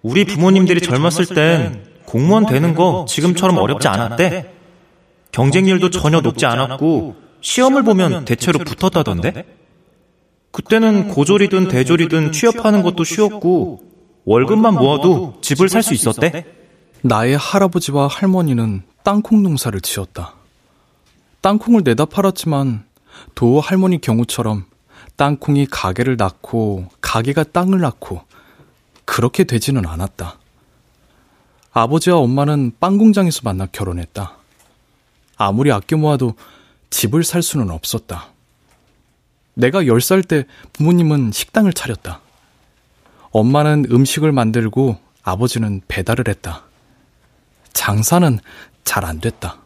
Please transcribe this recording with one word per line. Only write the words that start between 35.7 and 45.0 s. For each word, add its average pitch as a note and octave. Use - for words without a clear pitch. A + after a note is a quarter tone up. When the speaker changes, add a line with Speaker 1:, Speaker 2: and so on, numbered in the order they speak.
Speaker 2:
아껴 G#2
모아도 C#3
집을 C3
살 E3+
수는 A#2+
없었다. -
내가 C#3
열 A#2
살 F#3+
때 D3+
부모님은 D3+
식당을 G3+
차렸다. -
엄마는 C#3+
음식을 C#3
만들고, A#2